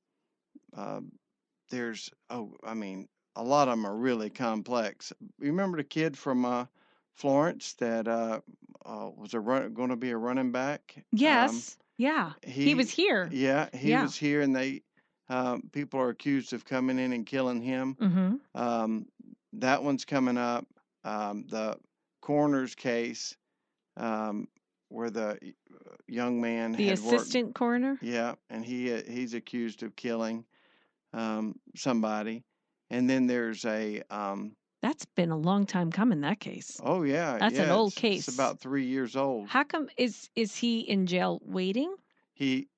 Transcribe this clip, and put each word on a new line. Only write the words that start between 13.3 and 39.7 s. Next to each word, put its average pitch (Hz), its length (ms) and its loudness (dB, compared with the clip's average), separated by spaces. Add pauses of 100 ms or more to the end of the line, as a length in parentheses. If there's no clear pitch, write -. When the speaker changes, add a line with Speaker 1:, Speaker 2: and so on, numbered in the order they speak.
Speaker 1:
Yeah, 135 400 2
he 131 180 -2
Speaker 2:
Yeah. 151 120 6
Speaker 1:
was - 140 -2
here, 147 260 2
and 135 120 4
they, 135 280 -2 (480)
um, 127 320 -2 (100)
people 139 260 -4
are 127 120 2
accused 135 420 0
of 117 140 -6
coming 131 320 2
in 127 160 2
and 117 100 -2
killing 127 380 0
him. 131 320 -2
Speaker 2:
Mm-hmm. 190 420 4 (240)
Speaker 1:
Um, 113 460 0 (480)
that 127 280 2
one's 139 220 0
coming 127 320 2
up. 120 300 0 (380)
Um, 104 420 -4
the 110 320 -4 (420)
coroner's 143 540 2
case, 117 600 -2 (640)
um, 107 500 -4 (440)
where 117 200 -6
the 104 300 -4
y-, - 140 -16 (520)
young 120 340 0
man 117 320 0
Speaker 2:
The 208 160 2
Speaker 1:
had 190 120 2
worked 233 140 2
Speaker 2:
assistant 233 400 0
coroner? 247 480 0
Speaker 1:
Yeah, 117 320 -2 (160)
and 113 140 -6
he, 123 280 -2
uh, 113 160 -2
he's 120 240 -6
accused 117 500 -6
of 113 140 -8
killing, 113 480 -2 (680)
um, 110 460 -4 (160)
somebody. 110 680 0 (460)
And 123 200 2
then 131 160 6
there's 117 380 0
a, 107 460 -2
um, 101 440 -6 (280)
Speaker 2:
That's 269 220 -2
been 170 260 0
a 160 60 0
long 196 300 2
time 175 240 0
coming, 190 300 4
that 151 200 0
case. - 440 -12
Speaker 1:
Oh, 170 180 2
yeah, 143 360 2
Speaker 2:
That's 123 200 2
an 156 100 4
Speaker 1:
yeah, 170 60 6
Speaker 2:
old 214 140 4
Speaker 1:
it's, - 80 -4
it's - 40 -8 (260)
Speaker 2:
case. - 80 -4
Speaker 1:
about 135 260 0
three 135 240 0
years 127 320 -2
old. 127 320 0
Speaker 2:
How 277 160 4
come, 302 320 -4